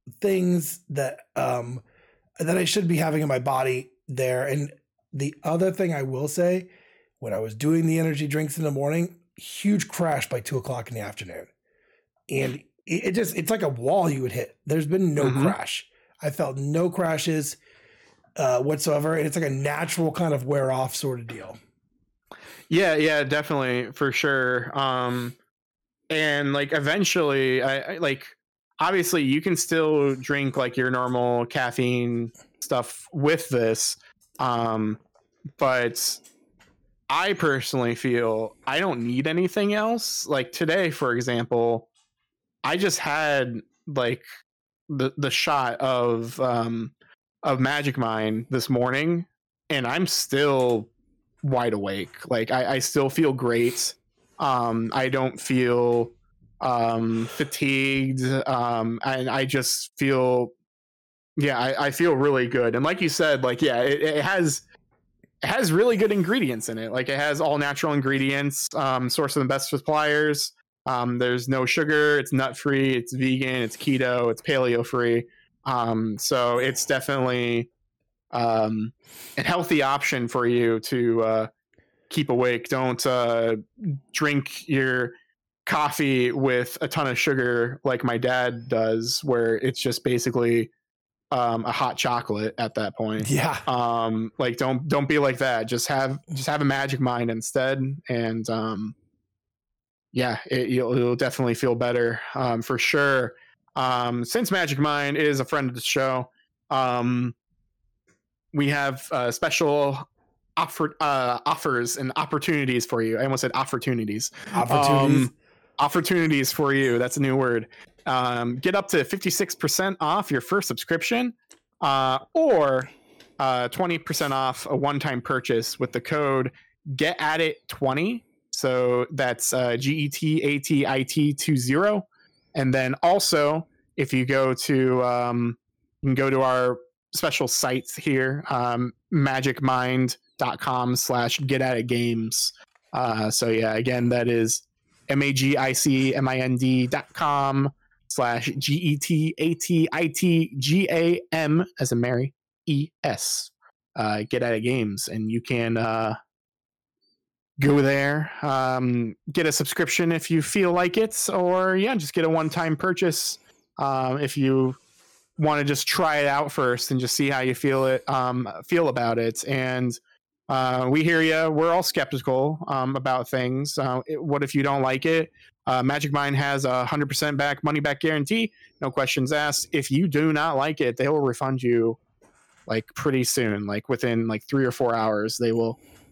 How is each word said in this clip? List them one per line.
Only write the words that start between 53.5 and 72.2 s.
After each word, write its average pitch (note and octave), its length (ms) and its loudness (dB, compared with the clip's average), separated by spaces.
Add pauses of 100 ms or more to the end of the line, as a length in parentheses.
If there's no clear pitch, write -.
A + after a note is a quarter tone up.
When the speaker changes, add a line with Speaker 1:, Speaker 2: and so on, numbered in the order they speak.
Speaker 2:
Um, A#2 560 0
I C3 160 0
don't C3 300 -2
feel, A#2+ 720 2 (500)
um, A2+ 640 0
fatigued. C3+ 960 -2 (240)
Um, A#2 560 -2
and C3 260 -2
I C3+ 160 0
just - 520 -2
feel, B2+ 540 2 (840)
yeah, C#3 220 2
I, C3+ 280 0
I C#3 40 -2
feel E3+ 240 4
really C3 320 4
good. A#2+ 280 2
And C3 100 2
like F#3 160 0
you E3 80 2
said, C#3 340 2
like, B2 180 0
yeah, B2+ 200 4
it, C#3 200 2
it D3+ 220 2
has, F3 380 0 (800)
it C3+ 40 -4
has G#3 240 0
really A3 260 6
good G#3 140 4
ingredients F3+ 580 0
in A2+ 80 -6
it. A2 140 -6
Like, B2+ 180 -2
it C#3 80 0
has D3 240 0
all D3+ 160 2
natural C#3+ 360 0
ingredients, C#3 840 0
um, C3 340 0
sourced C#3 240 0
from C#3+ 100 2
the C3 40 0
best C3+ 220 0
suppliers. D3+ 800 0 (360)
Um, B2 320 0
there's B2 280 0
no C3 200 2
sugar, D3+ 500 4
it's C3+ 160 -2